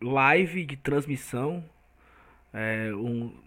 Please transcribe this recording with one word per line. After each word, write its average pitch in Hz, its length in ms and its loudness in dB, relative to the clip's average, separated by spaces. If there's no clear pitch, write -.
live, 156 640 4
de 135 120 -10
transmissão, 143 840 -2
é, 110 400 -2
o 117 400 -4